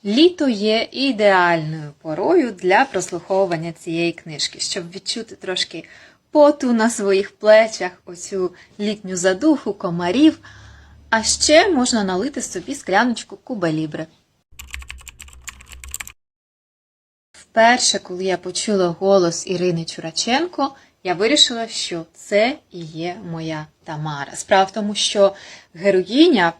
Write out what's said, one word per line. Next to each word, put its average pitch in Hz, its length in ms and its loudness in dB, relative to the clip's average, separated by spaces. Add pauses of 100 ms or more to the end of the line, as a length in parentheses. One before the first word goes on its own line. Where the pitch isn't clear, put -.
Літо 294 420 4
є 214 440 0
ідеальною 175 1080 0
порою 233 500 0
для 190 340 0
прослуховування 175 880 -4
цієї 170 400 -4
книжки, - 480 -10
щоб 170 320 -8
відчути 196 440 -10
трошки - 480 -8 (480)
поту 294 420 4
на 226 160 2
своїх 196 420 0
плечах, 214 600 4 (140)
оцю 180 480 -6 (260)
літню 202 360 -6
задуху, 190 580 0
комарів. 185 680 0 (720)
А 220 140 0
ще 330 460 4
можна 247 340 0
налити 196 380 -4
собі 190 340 -10
скляночку 226 680 -2
Куба 180 280 -4
Лібре. 156 360 -6 (3250)
Вперше, 226 680 2
коли 185 240 -10
я 185 140 -2
почула 185 500 -2
голос 175 600 2
Ірини 175 380 -2
Чураченко, 269 880 -4 (280)
я 359 100 -2
вирішила, 233 540 0
що 170 460 -8
це 226 440 0 (140)
і 180 80 -14
є 165 380 -10 (140)
моя 160 360 -8 (160)
Тамара. 151 520 -10
Справа 196 280 2
в 190 80 -2
тому, 208 240 -6
що 196 400 2 (380)
героїня 190 880 4